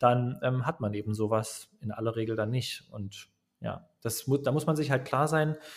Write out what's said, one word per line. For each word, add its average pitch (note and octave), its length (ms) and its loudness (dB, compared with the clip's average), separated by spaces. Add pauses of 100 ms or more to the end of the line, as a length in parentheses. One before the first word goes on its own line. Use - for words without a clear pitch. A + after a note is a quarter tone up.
dann, B2 420 4
ähm, B2+ 240 2
hat D#3+ 140 -4
man G#2 140 -2
eben G#2 200 -2
sowas G#2+ 540 0 (120)
in G#2 120 -6
aller A2+ 240 -2
Regel A2+ 180 -2
dann G#2+ 160 0
nicht. - 400 -4
Und - 380 -10 (320)
ja, - 280 -8 (120)
das - 260 -4
mu-, C3+ 120 4
da C3+ 120 0
muss D3+ 160 0
man D#3+ 80 4
sich C#3+ 160 0
halt C3 140 2
klar C#3 240 2
sein, D#3 280 2 (200)